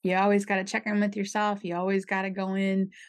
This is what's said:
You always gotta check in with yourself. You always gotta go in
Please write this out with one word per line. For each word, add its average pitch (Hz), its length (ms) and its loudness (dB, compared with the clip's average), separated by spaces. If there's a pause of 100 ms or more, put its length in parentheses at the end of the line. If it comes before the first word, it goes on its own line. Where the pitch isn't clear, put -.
You 180 140 0
always 202 280 4
gotta 190 180 0
check 214 240 -4
in 208 140 2
with 208 160 0
yourself. 208 480 -2
You 170 100 -4
always 190 300 0
gotta 196 260 -2
go 190 240 -4
in 190 360 2 (180)